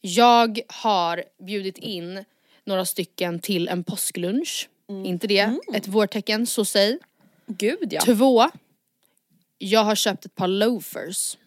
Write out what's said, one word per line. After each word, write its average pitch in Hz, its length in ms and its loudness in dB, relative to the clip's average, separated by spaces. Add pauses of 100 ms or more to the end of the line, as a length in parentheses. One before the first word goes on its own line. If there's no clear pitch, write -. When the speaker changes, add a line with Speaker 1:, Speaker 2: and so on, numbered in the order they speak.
Speaker 1:
Jag 233 640 4
har 175 560 -2 (220)
bjudit 190 320 -8
in 190 480 -10 (400)
några 185 200 -2
stycken 175 540 -4
till 180 280 -2
en 180 160 -4
påsklunch. - 840 -4 (200)
Speaker 2:
Mm. 196 160 -10
Speaker 1:
Inte 180 220 -4
det. 196 120 4
Speaker 2:
Mm. 220 200 2 (140)
Speaker 1:
Ett 214 140 -4
vårtecken, 214 600 0
så 208 180 -2
säg. 214 340 2 (460)
Speaker 2:
Gud, 240 480 -4
ja. 156 80 -4
Speaker 1:
Två. 247 480 6 (1080)
Jag 208 260 2
har 208 120 2
köpt 190 300 -2
ett - 100 -18
par 185 120 -2
loafers. 196 1000 -2